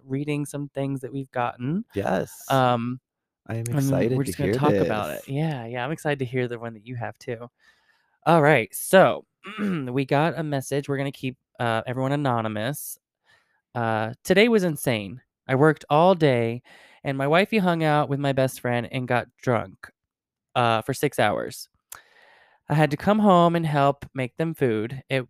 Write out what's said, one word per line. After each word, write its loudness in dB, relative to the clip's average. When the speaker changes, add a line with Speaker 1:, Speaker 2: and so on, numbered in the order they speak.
Speaker 1:
reading -4
some -8
things -4
that -10
we've -8
gotten. -4
Speaker 2:
Yes. -2
Speaker 1:
Um, 0
Speaker 2:
I -6
am -6
Speaker 1:
and -2
Speaker 2:
excited 0
Speaker 1:
we're -2
Speaker 2:
to -4
Speaker 1:
just -6
gonna 0
Speaker 2:
hear 0
Speaker 1:
talk 2
about -2
it. -8
Speaker 2:
this. -14
Speaker 1:
Yeah, -4
yeah, -6
I'm -6
excited -4
to -4
hear -2
the -8
one -10
that -20
you -12
have, -8
too. -10
All 6
right, 4
so, 4
<clears throat> -12
we -2
got 0
a -6
message. -4
We're -2
gonna -4
keep, -8
uh, 0
everyone -2
anonymous. -4
Uh, -2
"Today 4
was 2
insane. -4
I 0
worked 4
all 6
day, 0
and -4
my -2
wifey 2
hung 2
out 2
with -2
my 0
best 0
friend -2
and -4
got 0
drunk, -2
uh, 2
for -6
six -2
hours. -2
I 0
had 4
to 0
come 2
home 6
and 0
help 2
make -6
them -2
food. -2
It -2